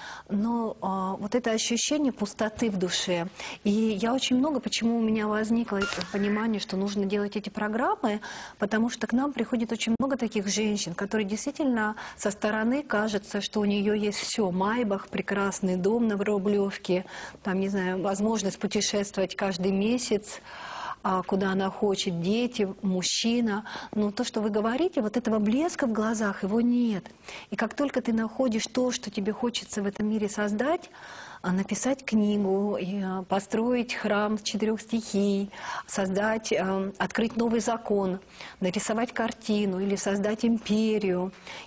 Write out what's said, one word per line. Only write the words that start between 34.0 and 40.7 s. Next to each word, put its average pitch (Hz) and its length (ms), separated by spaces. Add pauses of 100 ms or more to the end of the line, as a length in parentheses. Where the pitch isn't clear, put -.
с - 20
четырёх 214 400
стихий, 202 680 (340)
создать, 208 680
а, 190 440
открыть 220 400
новый 226 220
закон, 202 580 (420)
нарисовать 214 540
картину 208 640
или 196 160
создать 202 480
империю, 214 880 (360)